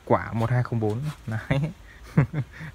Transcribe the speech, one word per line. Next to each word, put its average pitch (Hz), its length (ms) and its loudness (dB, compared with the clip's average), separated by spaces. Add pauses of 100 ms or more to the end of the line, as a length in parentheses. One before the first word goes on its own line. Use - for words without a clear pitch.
quả 98 280 2
một 113 180 2
hai 123 120 4
không 117 180 -2
bốn. 110 200 0 (260)
Đấy. 113 340 0 (560)
<laughs> 139 100 6 (480)